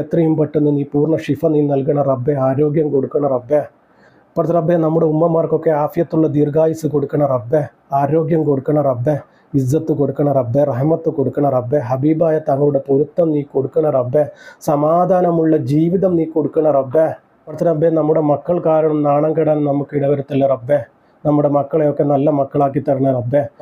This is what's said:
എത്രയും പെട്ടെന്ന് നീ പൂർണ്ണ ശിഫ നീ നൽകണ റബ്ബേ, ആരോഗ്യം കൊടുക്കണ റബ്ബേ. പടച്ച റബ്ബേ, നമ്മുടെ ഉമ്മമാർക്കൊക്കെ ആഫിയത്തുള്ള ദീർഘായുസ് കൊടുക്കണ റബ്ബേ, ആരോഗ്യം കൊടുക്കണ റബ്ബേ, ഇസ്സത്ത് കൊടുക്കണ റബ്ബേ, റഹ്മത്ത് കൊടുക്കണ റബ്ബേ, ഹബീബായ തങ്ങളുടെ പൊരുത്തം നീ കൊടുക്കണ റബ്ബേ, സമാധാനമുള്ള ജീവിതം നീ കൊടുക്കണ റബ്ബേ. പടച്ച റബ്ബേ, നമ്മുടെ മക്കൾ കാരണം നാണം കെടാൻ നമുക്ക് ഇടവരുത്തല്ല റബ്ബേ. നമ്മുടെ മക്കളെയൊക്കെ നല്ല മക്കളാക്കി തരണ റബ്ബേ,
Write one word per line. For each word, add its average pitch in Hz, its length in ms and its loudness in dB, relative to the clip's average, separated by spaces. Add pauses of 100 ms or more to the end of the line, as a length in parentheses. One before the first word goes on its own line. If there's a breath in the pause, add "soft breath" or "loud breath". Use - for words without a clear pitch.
എത്രയും 160 360 0
പെട്ടെന്ന് 147 380 0
നീ 143 160 -2
പൂർണ്ണ 151 240 2 (100)
ശിഫ 147 280 -2
നീ 147 60 4 (120)
നൽകണ 143 280 0 (100)
റബ്ബേ, 131 240 -2 (140)
ആരോഗ്യം 147 460 0
കൊടുക്കണ 139 400 -2
റബ്ബേ. 127 260 0 (760 soft breath)
പടച്ച 165 220 0
റബ്ബേ, 165 160 0 (100)
നമ്മുടെ 160 280 2
ഉമ്മമാർക്കൊക്കെ 160 600 0 (120)
ആഫിയത്തുള്ള 160 420 0 (100)
ദീർഘായുസ് 156 580 0
കൊടുക്കണ 147 280 -2 (120)
റബ്ബേ, 123 280 -2 (380)
ആരോഗ്യം 156 480 0
കൊടുക്കണ 147 300 0 (120)
റബ്ബേ, 127 260 -2 (440 soft breath)
ഇസ്സത്ത് 156 400 -2
കൊടുക്കണ 139 280 0 (100)
റബ്ബേ, 123 220 0 (100)
റഹ്മത്ത് 156 460 0
കൊടുക്കണ 143 300 -2 (100)
റബ്ബേ, 123 220 -2 (100)
ഹബീബായ 156 480 0 (120)
തങ്ങളുടെ 143 400 0
പൊരുത്തം 147 460 0
നീ 147 80 -2 (120)
കൊടുക്കണ 143 320 -2 (100)
റബ്ബേ, 127 260 0 (460 loud breath)
സമാധാനമുള്ള 165 880 2 (160)
ജീവിതം 170 460 2
നീ 160 80 0 (100)
കൊടുക്കണ 151 300 0 (120)
റബ്ബേ. 143 300 0 (380)
പടച്ച 156 240 -8
റബ്ബേ, 160 180 2 (100)
നമ്മുടെ 156 240 2 (100)
മക്കൾ 170 240 -2 (120)
കാരണം 156 300 2 (100)
നാണം 147 280 2
കെടാൻ 151 220 2 (120)
നമുക്ക് 143 280 -4
ഇടവരുത്തല്ല 139 560 0
റബ്ബേ. 127 240 -2 (480 soft breath)
നമ്മുടെ 147 300 2
മക്കളെയൊക്കെ 147 560 0
നല്ല 143 160 2 (120)
മക്കളാക്കി 139 480 0
തരണ 135 280 0
റബ്ബേ, 123 260 0 (200)